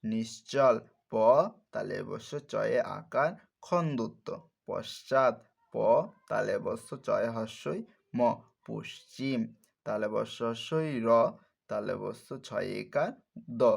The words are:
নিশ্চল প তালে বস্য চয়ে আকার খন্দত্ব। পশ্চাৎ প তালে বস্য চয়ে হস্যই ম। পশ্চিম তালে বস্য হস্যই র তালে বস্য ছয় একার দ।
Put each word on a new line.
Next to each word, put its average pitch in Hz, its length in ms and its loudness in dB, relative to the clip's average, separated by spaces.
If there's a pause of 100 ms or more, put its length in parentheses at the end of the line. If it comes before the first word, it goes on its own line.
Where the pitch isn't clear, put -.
নিশ্চল 113 720 2 (300)
প - 80 -12 (560)
তালে 104 320 -6
বস্য 98 280 -10 (180)
চয়ে 110 300 0 (120)
আকার 147 400 -2 (320)
খন্দত্ব। 143 680 -2 (360)
পশ্চাৎ 123 680 0 (400)
প - 20 -4 (500)
তালে 104 320 0
বস্য - 300 -6 (140)
চয়ে 104 280 0
হস্যই 117 500 -6 (340)
ম। 120 60 -2 (420)
পশ্চিম 117 760 -6 (460)
তালে 107 220 -2
বস্য 110 380 -4
হস্যই 156 440 -4 (100)
র 113 100 2 (560)
তালে 104 300 -4
বস্য 104 320 -8 (140)
ছয় 98 320 -4
একার 147 360 -2 (460)
দ। 117 60 2 (140)